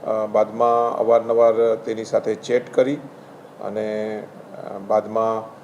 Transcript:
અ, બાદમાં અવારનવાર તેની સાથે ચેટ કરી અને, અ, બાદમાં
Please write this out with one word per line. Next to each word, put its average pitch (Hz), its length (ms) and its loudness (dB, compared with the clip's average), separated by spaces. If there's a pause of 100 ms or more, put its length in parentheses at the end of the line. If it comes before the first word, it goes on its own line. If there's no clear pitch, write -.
અ, 110 200 -2
બાદમાં 117 720 2
અવારનવાર 113 760 4
તેની 113 300 -6
સાથે 110 300 -2
ચેટ 123 400 -2
કરી 135 200 2 (720)
અને, 107 580 -6
અ, - 560 -16
બાદમાં 110 840 -2